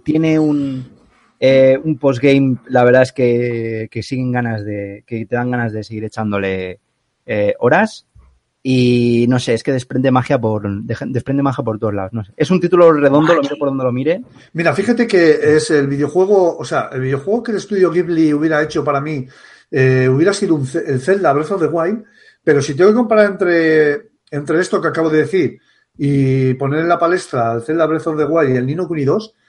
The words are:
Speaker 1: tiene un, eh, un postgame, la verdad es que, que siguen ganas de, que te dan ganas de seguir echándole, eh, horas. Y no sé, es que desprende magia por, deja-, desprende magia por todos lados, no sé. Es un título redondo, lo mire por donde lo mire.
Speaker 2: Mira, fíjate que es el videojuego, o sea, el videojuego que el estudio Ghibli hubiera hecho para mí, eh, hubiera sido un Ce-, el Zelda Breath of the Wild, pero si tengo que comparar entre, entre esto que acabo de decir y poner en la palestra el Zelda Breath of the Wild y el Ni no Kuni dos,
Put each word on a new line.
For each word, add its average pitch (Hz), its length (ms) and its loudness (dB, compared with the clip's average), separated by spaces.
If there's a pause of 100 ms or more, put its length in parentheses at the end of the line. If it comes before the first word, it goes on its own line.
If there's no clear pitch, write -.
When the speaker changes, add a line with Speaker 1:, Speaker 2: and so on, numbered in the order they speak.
Speaker 1:
tiene 156 360 0
un, 139 460 -2 (540)
eh, 135 420 4
un 156 160 -2
postgame, 135 600 2 (100)
la 127 160 2
verdad 127 200 6
es 127 100 -2
que, 117 760 -2
que 113 140 -10
siguen 127 300 -6
ganas 113 320 -4
de, 101 420 -10
que 113 180 -8
te 120 120 -4
dan 123 140 -4
ganas 117 200 -4
de 107 140 -8
seguir 110 180 -10
echándole, 98 800 -6 (440)
eh, 104 340 0
horas. 165 480 0 (580)
Y 120 640 2
no 127 120 2
sé, 123 160 -2
es 110 60 -4
que - 120 -2
desprende 131 360 -2
magia 127 300 0
por, 110 240 -4 (200)
deja-, 117 220 -8
desprende 135 380 -4
magia 135 220 -4
por 110 120 -4
todos 107 160 -4
lados, 98 200 -8
no 113 100 -6
sé. - 140 -20
Es 151 120 -2
un 185 120 2
título 175 320 4
redondo, 147 400 4
lo 156 80 2
mire 139 160 -6
por 147 100 -2
donde 135 160 -2
lo 127 80 0
mire. 151 300 -2 (320)
Speaker 2:
Mira, 160 200 0
fíjate 226 320 0
que 156 520 4
es 151 120 0
el 143 180 2
videojuego, 170 680 0
o 156 60 -10
sea, 131 300 -4
el 131 80 -6
videojuego 139 420 -4
que 240 80 -6
el 202 60 -2
estudio 185 340 0
Ghibli 160 420 0
hubiera 151 300 0
hecho 156 180 -4
para 139 200 -2
mí, 143 260 -8 (420)
eh, 131 380 2
hubiera 147 240 2
sido 170 240 0
un 135 100 -2
Ce-, 160 220 -6
el 131 140 -2
Zelda 185 320 2
Breath 156 180 -4
of 190 100 -2
the 156 60 2
Wild, 170 380 -4 (360)
pero 143 200 2
si 143 120 -6
tengo 180 180 4
que 214 40 2
comparar 214 360 2
entre, 160 800 0 (200)
entre 147 300 -2
esto 185 200 -2
que 165 60 -2
acabo 160 220 -2
de 156 80 2
decir 147 420 0 (380)
y 135 560 0
poner 139 260 -2
en 165 80 0
la 170 100 2
palestra 160 580 -2
el 117 80 -6
Zelda 160 220 0
Breath 156 220 -2
of 156 100 -2
the 151 60 0
Wild 147 300 0
y 127 40 2
el 123 80 -2
Ni 143 100 -4
no 175 120 -6
Kuni 156 160 -4
dos, 190 300 -2 (160)